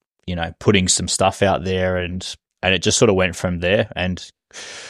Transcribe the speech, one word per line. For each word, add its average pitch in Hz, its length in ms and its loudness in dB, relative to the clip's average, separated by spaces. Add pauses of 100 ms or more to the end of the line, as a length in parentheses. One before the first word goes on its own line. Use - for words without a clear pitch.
(280)
you 90 80 -4
know, 82 240 -6
putting 95 280 4
some 90 200 0
stuff - 340 0
out 90 220 2
there, 92 340 0
and, 90 380 -6 (260)
and 92 140 2
it 87 80 -2
just 107 160 2
sort 117 100 6
of 98 60 6
went 92 200 2
from 90 240 -4
there, 101 360 2
and 90 360 -4 (580)